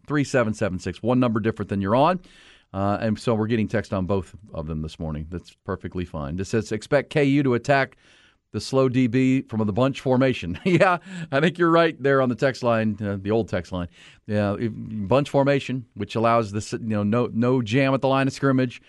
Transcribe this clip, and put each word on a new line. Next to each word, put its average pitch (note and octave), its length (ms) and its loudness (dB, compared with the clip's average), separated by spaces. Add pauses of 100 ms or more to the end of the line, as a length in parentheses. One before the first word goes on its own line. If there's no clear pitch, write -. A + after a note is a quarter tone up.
three D3 160 0
seven A#2 320 0
seven F#2 240 -4
six. - 240 -8
One B2+ 160 2
number A#2 220 2
different G#2+ 300 -2
than G2+ 100 -2
you're G2 160 2
on. E3+ 240 2 (520)
Uh, G2 280 -2
and G#2+ 180 -2
so A#2+ 160 -2
we're G#2+ 140 0
getting A2 180 0
text G#2 260 -4
on F#2+ 140 -2
both F#2+ 280 -4 (200)
of D#2 140 -8
them D#2 140 -6
this D#2+ 180 -10
morning. D#2 280 -8
That's F2 360 -14
perfectly F#2 400 -8
fine. D2+ 320 -8
This F#2 140 -6
says, A2+ 200 0
"Expect B2+ 400 -2
K D3+ 140 2
U C#3 180 2
to B2+ 120 2
attack C3+ 420 0 (560)
the G#2+ 80 -6
slow C3 280 2
D B2+ 180 2
B C3 360 2
from A2 220 -4
the G#2 80 0
bunch B2+ 280 0
formation." B2+ 640 0
<laughs> - 20 -4
Yeah, F3+ 340 4 (320)
I C#3 100 0
think E3+ 180 2
you're E3+ 120 4
right E3 320 4
there C#3 200 4
on B2+ 80 2
the A#2+ 40 0
text C3 280 -2
line, A2 380 2
uh, G2+ 200 -4
the G2 100 -2
old A2 180 2
text F2+ 220 -4
line. F2 180 -4 (380)
Yeah, G#2 320 0
if, A2+ 160 -2
bunch A2 560 -2
formation, C3+ 540 0 (100)
which G#2 220 -8
allows A#2 340 2
this, G#2 220 -6
you A#2+ 80 -4
know, A2 220 -2
no, A2 300 0
no B2 300 2
jam C3+ 320 2
at B2+ 60 0
the C3+ 80 0
line C3+ 180 2
of C3+ 60 -2
scrimmage, C3 560 0